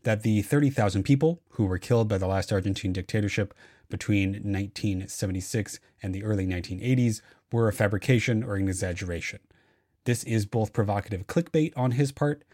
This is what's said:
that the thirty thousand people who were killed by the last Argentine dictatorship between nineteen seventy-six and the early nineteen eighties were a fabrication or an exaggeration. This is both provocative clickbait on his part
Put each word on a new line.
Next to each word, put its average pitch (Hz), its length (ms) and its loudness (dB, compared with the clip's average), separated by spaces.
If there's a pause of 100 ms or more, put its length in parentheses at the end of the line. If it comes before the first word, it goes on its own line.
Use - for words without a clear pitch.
that 107 180 2
the 107 220 2
thirty 143 260 2
thousand 104 320 2
people 156 400 4 (120)
who 110 120 0
were 92 140 -2
killed 117 280 2
by 104 120 0
the 92 80 0
last 95 260 0
Argentine 98 400 0
dictatorship 101 640 -2 (340)
between 101 540 0
nineteen 98 640 -4
seventy-six 98 720 -4 (240)
and 95 100 -4
the 98 100 -6
early 104 220 0
nineteen 92 340 -4
eighties 120 440 2 (280)
were 117 160 2
a 101 60 2
fabrication 110 680 2
or 104 120 -4
an 98 120 0
exaggeration. 90 720 -4 (680)
This 120 180 0
is 113 220 0
both 107 280 -2
provocative 101 540 -2
clickbait 165 480 0
on 127 160 2
his 139 220 0
part 147 300 -2 (100)